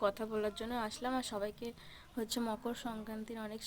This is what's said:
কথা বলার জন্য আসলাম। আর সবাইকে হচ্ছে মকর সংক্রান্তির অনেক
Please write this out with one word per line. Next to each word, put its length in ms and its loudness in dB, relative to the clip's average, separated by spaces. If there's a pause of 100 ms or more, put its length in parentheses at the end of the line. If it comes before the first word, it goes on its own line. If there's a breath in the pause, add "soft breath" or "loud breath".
কথা 220 4
বলার 340 2
জন্য 120 0 (140)
আসলাম। 280 0
আর 180 2
সবাইকে 360 0 (440 loud breath)
হচ্ছে 280 0
মকর 340 2 (100)
সংক্রান্তির 600 -4
অনেক 200 -6